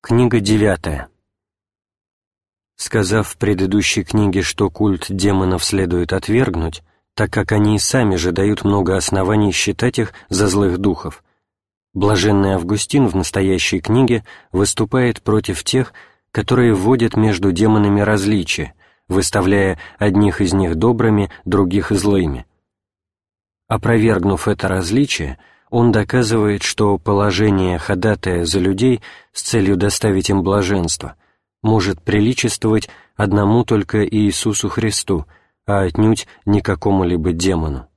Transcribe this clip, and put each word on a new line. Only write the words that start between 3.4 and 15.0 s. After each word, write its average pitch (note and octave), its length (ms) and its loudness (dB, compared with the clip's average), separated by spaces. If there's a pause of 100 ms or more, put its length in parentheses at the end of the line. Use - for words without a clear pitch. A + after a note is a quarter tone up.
книге, G2 380 0
что F#2+ 280 -2
культ G2 380 -2
демонов F#2+ 560 0
следует F2 480 -2
отвергнуть, F#2+ 720 -2 (300)
так G#2+ 180 -2
как G#2 180 -2
они G#2+ 240 2
и G2 60 0
сами G#2+ 340 0
же F2 160 0
дают G2 320 0
много G2 340 0
оснований G2 540 0
считать A2 480 -2
их A2 140 -4 (160)
за F#2+ 180 0
злых F#2 320 0
духов, F2 460 -4 (680)
блаженный G2 580 2
Августин G2+ 560 0
в F#2 80 -2
настоящей F#2+ 640 -2
книге A#2 440 0 (280)
выступает A2+ 680 0